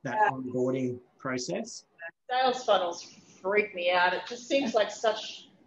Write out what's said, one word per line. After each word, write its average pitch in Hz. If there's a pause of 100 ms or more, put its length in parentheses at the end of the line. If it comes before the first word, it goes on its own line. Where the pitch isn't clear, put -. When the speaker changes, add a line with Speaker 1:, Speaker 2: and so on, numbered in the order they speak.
Speaker 1:
that -
Speaker 2:
Yeah. 202
Speaker 1:
onboarding 127 (180)
process. 151 (440)
Speaker 2:
Sales 254
funnels 180 (260)
freak 208
me 175
out. 180
It 240
just 240
seems 277
like 208
such - (180)